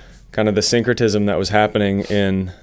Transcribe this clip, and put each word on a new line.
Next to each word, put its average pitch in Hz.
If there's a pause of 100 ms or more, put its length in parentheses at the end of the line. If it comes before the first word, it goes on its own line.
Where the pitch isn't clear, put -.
(320)
kind 107
of 101
the 107
syncretism 113
that 92
was 95
happening 104
in 95 (120)